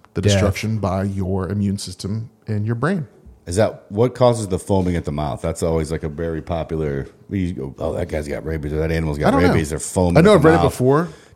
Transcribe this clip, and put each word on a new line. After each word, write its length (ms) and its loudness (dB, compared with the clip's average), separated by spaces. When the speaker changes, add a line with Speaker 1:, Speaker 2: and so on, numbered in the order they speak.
Speaker 1:
the 80 -4
Speaker 2:
Death. 100 4
Speaker 1:
destruction 460 2
by 260 -2
your 440 -2
immune 300 0
system 520 -8
and 180 -2
your 100 0
brain. 320 -2
Speaker 3:
Is 100 -4
that 340 2
what 240 2
causes 340 4
the 100 0
foaming 380 0
at 80 -2
the 80 -4
mouth? 300 -4
That's 200 -4
always, 280 0
like, 140 -4
a 40 -4
very 320 -6
popular, 680 -4
you 240 -2
go, 260 -10
"Oh, 160 -4
that 140 -4
guy's 200 -6
got 160 -6
rabies," 280 -4
or, 60 -2
"That 140 0
animal's 260 -2
got 100 0
Speaker 1:
I 40 -2
don't 100 2
know. 60 4
Speaker 3:
rabies." 220 0
They're 80 -6
foaming 400 0
Speaker 1:
I 20 8
know 120 8
Speaker 3:
at 40 8
Speaker 1:
I've 60 4
Speaker 3:
the 60 8
Speaker 1:
read 60 6
it 40 4
Speaker 3:
mouth. 140 2
Speaker 1:
before. 360 2